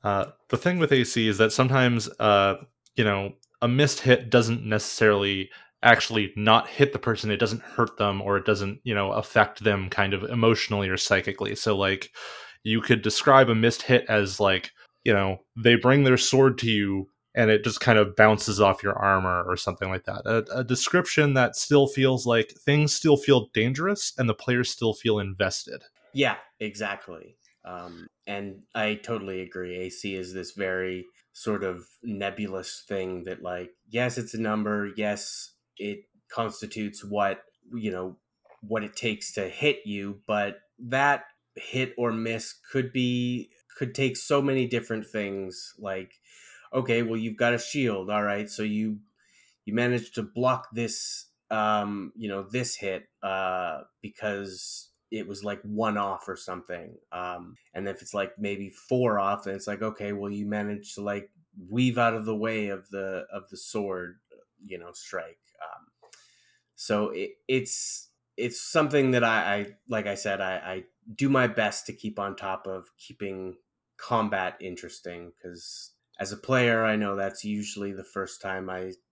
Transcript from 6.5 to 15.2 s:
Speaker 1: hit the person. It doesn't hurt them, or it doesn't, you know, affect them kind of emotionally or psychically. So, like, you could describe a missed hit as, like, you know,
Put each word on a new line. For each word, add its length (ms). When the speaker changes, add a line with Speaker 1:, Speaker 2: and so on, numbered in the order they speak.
Speaker 1:
hit 240
the 60
person. 320
It 80
doesn't 240
hurt 360
them, 220
or 160
it 80
doesn't, 400
you 120
know, 160
affect 520
them 280
kind 240
of 80
emotionally 680
or 80
psychically. 560
So, 240
like, 320
you 180
could 220
describe 440
a 60
missed 300
hit 260
as, 300
like, 320
you 100
know, 280